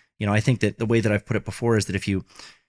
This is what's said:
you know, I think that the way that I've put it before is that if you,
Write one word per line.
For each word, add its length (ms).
you 80
know, 60
I 80
think 180
that 180
the 80
way 140
that 100
I've 160
put 120
it 80
before 320
is 80
that 100
if 100
you, 200